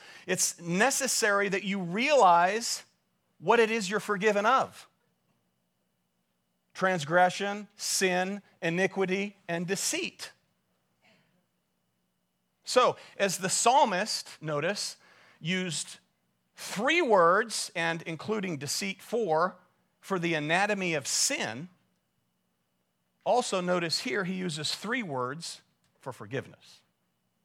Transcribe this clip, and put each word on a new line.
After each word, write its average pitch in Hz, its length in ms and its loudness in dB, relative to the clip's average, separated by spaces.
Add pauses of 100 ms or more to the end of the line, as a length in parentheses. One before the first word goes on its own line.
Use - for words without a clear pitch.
(260)
it's - 340 -2
necessary 202 920 2
that 196 120 -2
you 196 160 -4
realize 196 1040 4 (560)
what 214 220 4
it 220 100 4
is 226 180 -2
you're 208 120 -2
forgiven 202 440 0
of. 220 440 0 (1900)
Transgression, 185 1000 2
sin, 185 680 0 (180)
iniquity, 190 760 0 (100)
and 170 220 -4
deceit. - 640 -6 (2250)
So, 233 320 2 (220)
as 190 220 -2
the 185 100 -6
psalmist, 226 800 2 (120)
notice, 156 560 -4 (440)
used 180 580 -4 (560)
three 294 480 0
words, 208 720 4
and 165 280 -2
including 175 560 -6
deceit, 185 440 -6
four, 180 540 0 (440)
for 190 200 -4
the 170 140 0
anatomy 180 600 0
of 139 140 -4
sin, 180 600 -4 (1600)
also 208 360 0
notice 180 400 0
here 214 220 -4
he 180 120 -4
uses 156 380 -6
three 233 300 -6
words 139 600 -6 (380)
for 131 120 -12
forgiveness. - 680 -12 (640)